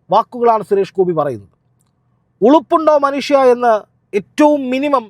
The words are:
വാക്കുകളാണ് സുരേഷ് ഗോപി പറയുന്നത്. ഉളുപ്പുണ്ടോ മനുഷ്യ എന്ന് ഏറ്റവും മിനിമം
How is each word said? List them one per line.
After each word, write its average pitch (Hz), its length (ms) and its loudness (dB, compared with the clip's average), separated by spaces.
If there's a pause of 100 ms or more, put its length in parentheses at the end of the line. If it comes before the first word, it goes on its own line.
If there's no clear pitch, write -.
(140)
വാക്കുകളാണ് 226 560 0
സുരേഷ് 196 260 -2
ഗോപി 180 220 -2
പറയുന്നത്. 120 340 -6 (960)
ഉളുപ്പുണ്ടോ 311 480 2 (100)
മനുഷ്യ 277 320 -2 (160)
എന്ന് 240 220 0 (440)
ഏറ്റവും 294 420 0 (120)
മിനിമം 269 380 -2